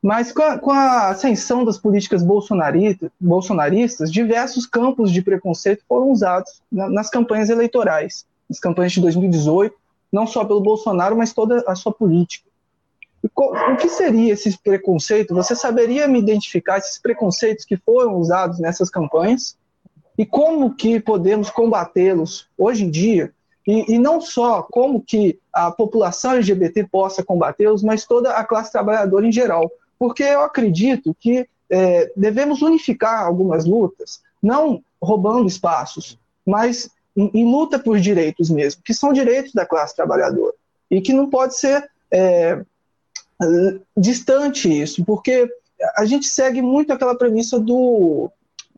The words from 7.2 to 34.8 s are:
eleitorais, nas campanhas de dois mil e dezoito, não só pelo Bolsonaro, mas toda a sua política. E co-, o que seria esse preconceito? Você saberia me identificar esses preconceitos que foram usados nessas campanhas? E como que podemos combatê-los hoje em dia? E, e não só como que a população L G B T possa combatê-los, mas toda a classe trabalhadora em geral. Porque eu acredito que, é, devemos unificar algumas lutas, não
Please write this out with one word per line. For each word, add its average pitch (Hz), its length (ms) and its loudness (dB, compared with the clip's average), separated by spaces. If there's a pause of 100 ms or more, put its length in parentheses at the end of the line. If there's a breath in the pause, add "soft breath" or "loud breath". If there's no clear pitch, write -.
eleitorais, 226 760 -2 (220)
nas - 120 -12
campanhas 180 340 -2
de - 80 0
dois 165 140 2
mil 180 100 0
e 185 60 2
dezoito, 165 440 2 (340)
não 208 160 -2
só 226 200 -4
pelo 208 160 0
Bolsonaro, 208 560 0
mas 226 160 -2
toda 233 340 0
a 185 80 -2
sua 202 160 -6
política. 175 560 0 (760)
E - 60 -6
co-, - 260 -2
o - 220 0
que 339 140 0
seria 233 420 2
esse 208 280 -2
preconceito? 196 760 0
Você 180 180 0
saberia 240 540 0
me 254 120 4
identificar 202 580 0
esses 196 200 -8
preconceitos 220 680 -2
que 202 100 -2
foram 226 400 2
usados 175 420 0
nessas 175 320 -2
campanhas? 180 680 -2 (600)
E 220 80 2
como 294 480 2
que 226 280 0
podemos 208 480 0
combatê-los 185 1000 0 (100)
hoje 208 280 2
em 175 40 -2
dia? 165 440 0 (340)
E, 220 280 2
e 233 40 4
não 311 220 2
só 240 420 -2
como 254 380 0
que 208 360 0 (140)
a 170 180 0
população 214 640 -2
L 254 100 2
G 196 140 2
B 180 140 0
T 196 160 -2
possa 190 360 -4
combatê-los, 190 640 0
mas 214 220 -2
toda 240 260 0
a 220 140 -2
classe 220 260 -4
trabalhadora 202 560 0
em 233 60 2
geral. 190 360 0 (300 loud breath)
Porque 247 240 -2
eu 285 160 2
acredito 240 800 0
que, 247 260 0 (240)
é, 180 460 2
devemos 262 460 0
unificar 233 640 0
algumas 175 400 0
lutas, 190 560 -2 (200)
não 254 400 0 (200)